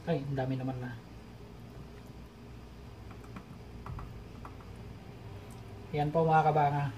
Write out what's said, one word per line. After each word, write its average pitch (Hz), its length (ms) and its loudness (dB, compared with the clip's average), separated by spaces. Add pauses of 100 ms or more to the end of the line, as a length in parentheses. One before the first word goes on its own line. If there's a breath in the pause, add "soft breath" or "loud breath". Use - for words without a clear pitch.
Ay, 165 160 4
ang 139 160 -2
dami 131 240 2
naman 127 240 0
na. 123 80 -4 (4000)
Yan 147 160 4
po 160 160 8
mga 156 240 10
kabanga. 143 340 8 (120)